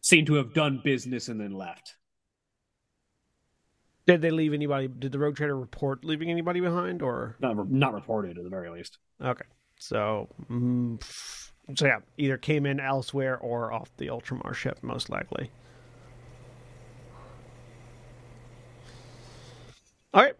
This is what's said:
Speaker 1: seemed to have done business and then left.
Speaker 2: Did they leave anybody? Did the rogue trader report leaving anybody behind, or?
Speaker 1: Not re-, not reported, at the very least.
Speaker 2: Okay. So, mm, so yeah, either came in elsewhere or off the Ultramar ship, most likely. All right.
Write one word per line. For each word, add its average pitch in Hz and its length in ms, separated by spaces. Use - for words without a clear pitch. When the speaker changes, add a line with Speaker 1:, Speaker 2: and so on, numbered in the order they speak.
Speaker 1:
seemed 156 240
to 151 80
have 131 180
done 143 320
business 127 440
and 110 120
then 101 120
left. 95 440
Speaker 2:
Did 175 140
they 165 100
leave 160 220
anybody? 143 340
Did 131 260
the 139 60
rogue 147 180
trader 143 200
report 135 480
leaving 160 260
anybody 170 300
behind, 180 400
or? 120 400
Speaker 1:
Not 120 160
re-, 101 140
not 131 240
reported, 101 420
at 87 80
the 90 60
very 92 180
least. - 300
Speaker 2:
Okay. 127 240
So, 107 500
mm, 120 520
so 147 120
yeah, 117 140
either 135 180
came 147 300
in 139 140
elsewhere 135 580
or 117 340
off 113 240
the 143 120
Ultramar - 460
ship, - 280
most - 260
likely. - 420
All 202 100
right. 277 180